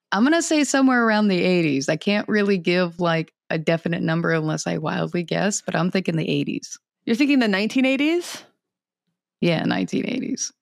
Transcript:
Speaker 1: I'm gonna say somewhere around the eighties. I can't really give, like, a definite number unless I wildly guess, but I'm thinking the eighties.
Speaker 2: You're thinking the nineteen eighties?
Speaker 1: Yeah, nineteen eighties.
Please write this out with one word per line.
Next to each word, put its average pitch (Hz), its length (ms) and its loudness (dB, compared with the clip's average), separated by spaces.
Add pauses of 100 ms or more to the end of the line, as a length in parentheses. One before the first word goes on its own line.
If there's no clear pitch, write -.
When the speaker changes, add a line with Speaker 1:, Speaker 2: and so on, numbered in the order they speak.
(120)
Speaker 1:
I'm 196 120 2
gonna 320 180 4
say 302 220 2
somewhere 262 400 4
around 214 240 4
the 180 140 2
eighties. 160 460 2
I 160 80 0
can't 202 320 -2
really 202 300 2
give, 175 420 0
like, 165 320 0 (180)
a 165 80 -2
definite 165 440 0
number 165 300 0
unless 156 340 -2
I 175 120 -2
wildly 165 440 -4
guess, 165 400 -2
but - 140 -6
I'm 170 140 0
thinking 185 260 -2
the - 120 -2
eighties. - 500 -4 (260)
Speaker 2:
You're 233 120 0
thinking 277 240 4
the 226 80 2
nineteen 208 360 0
eighties? 294 580 -2 (1000)
Speaker 1:
Yeah, 170 240 0
nineteen - 420 -2
eighties. - 560 -6